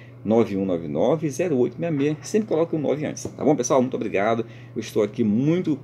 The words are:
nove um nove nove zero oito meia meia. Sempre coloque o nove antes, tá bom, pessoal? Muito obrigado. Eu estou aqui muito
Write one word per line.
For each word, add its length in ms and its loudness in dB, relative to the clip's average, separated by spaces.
nove 320 4
um 80 0
nove 220 -2
nove 420 0
zero 300 -2
oito 220 0
meia 100 -2
meia. 320 0
Sempre 260 -2
coloque 280 0
o 20 -2
nove 260 -2
antes, 200 -6
tá 200 -8
bom, 120 6
pessoal? 240 2
Muito 140 0
obrigado. 520 0
Eu 60 -6
estou 220 0
aqui 220 0
muito 600 2